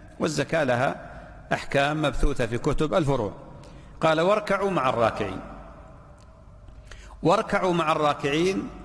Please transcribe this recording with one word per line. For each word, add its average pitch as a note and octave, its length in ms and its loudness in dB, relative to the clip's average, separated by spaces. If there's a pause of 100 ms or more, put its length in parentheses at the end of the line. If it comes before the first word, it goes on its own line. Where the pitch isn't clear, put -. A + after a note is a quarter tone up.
(200)
والزكاة D#3 440 0
لها B2 440 0 (440)
أحكام C#3+ 500 0
مبثوثة C#3 440 2
في A2+ 120 -4
كتب C#3+ 360 2
الفروع. C3 380 2 (680)
قال: D#3+ 200 4
"واركعوا G3 500 2
مع C#3+ 180 2
الراكعين". A2 520 0 (1800)
"واركعوا F#3+ 500 2
مع E3 200 2
الراكعين" D#3 760 0 (160)